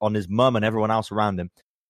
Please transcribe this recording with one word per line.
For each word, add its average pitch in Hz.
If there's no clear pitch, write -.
on 107
his 98
mum 120
and 107
everyone 110
else 110
around 101
him 87